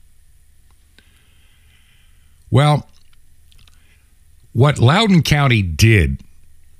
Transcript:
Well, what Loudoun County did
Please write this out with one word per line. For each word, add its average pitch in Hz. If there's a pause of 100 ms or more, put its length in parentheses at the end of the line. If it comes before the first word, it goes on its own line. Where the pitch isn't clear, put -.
(2500)
Well, 147 (1600)
what 139
Loudoun 170
County 131
did 85 (600)